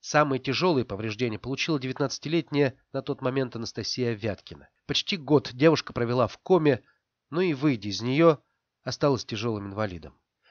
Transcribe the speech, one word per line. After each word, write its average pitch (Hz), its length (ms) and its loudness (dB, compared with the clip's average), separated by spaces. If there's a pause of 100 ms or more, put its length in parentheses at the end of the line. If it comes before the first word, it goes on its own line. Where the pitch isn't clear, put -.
Самые 147 380 2
тяжелые 135 460 0
повреждения 107 540 -4
получила 135 400 -4
девятнадцатилетняя 143 960 -2 (140)
на 135 100 -6
тот 139 200 -6
момент 127 340 -2
Анастасия 117 560 -4
Вяткина. 104 560 -8 (180)
Почти - 320 -2
год 139 360 2
девушка 147 400 2
провела 120 340 0
в - 100 -16
коме, 151 460 4 (460)
но 160 120 -2
и, 175 120 0
выйдя 127 340 0
из 98 140 -6
нее, 143 380 4 (440)
осталась 135 420 0
тяжелым 107 420 -4
инвалидом. 92 520 -6 (320)